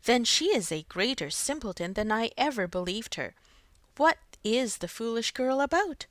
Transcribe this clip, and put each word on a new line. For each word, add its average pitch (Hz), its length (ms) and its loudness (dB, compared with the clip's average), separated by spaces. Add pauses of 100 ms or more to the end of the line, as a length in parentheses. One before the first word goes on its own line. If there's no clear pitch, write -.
Then 240 200 4
she 339 300 4
is 214 180 0
a 156 160 -6
greater 208 420 -2
simpleton 196 640 -4
than 214 160 0
I 226 260 2
ever 247 300 2
believed 180 500 -4
her. 127 180 -6 (600)
What 311 220 4 (260)
is 226 340 0
the 175 100 -8
foolish 226 440 -4
girl 262 280 0
about? 320 500 0